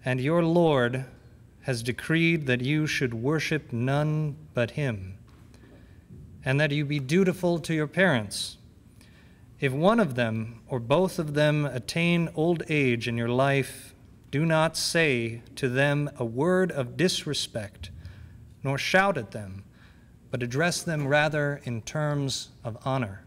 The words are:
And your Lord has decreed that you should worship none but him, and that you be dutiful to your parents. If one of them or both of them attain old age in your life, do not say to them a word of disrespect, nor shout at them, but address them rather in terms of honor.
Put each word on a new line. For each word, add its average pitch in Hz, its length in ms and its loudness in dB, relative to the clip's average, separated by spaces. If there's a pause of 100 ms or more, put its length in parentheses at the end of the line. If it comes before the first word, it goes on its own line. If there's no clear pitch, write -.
And 127 160 0
your 160 200 2
Lord 151 600 4 (600)
has 120 200 -4
decreed 160 640 0
that 123 140 2
you 151 260 0
should 127 260 -2
worship 143 600 -2
none 147 640 0 (160)
but 120 180 0
him, 104 460 -6 (1300)
and 135 160 2
that 151 100 2
you 147 140 0
be 147 140 -2
dutiful 175 600 2
to 165 140 -4
your 156 140 0
parents. 143 680 0 (1040)
If 135 140 0
one 190 260 4
of 151 160 2
them 113 540 -2
or 131 100 -4
both 160 400 2
of 151 140 -4
them 147 320 2
attain 170 680 0
old 165 340 0
age 127 400 2
in 117 80 -2
your 117 100 0
life, 135 680 0 (380)
do 147 140 0
not 160 320 2
say 120 640 0 (160)
to 139 100 0
them 143 500 2
a 127 80 -2
word 170 460 0
of 123 240 -6
disrespect, 135 960 -4 (720)
nor 139 140 -2
shout 190 400 2
at 107 140 -8
them, 98 320 -12 (680)
but 123 140 -4
address 147 380 -2
them 151 260 -2
rather 147 560 2
in 117 200 -6
terms 147 680 -4 (160)
of 113 180 -8
honor. 120 420 -4